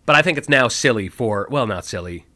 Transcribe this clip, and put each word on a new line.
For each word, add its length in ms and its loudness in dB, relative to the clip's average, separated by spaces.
But 100 4
I 60 6
think 160 0
it's 100 -6
now 220 4
silly 400 0
for, 420 -4
well, 160 -2
not 160 -6
silly. 420 -10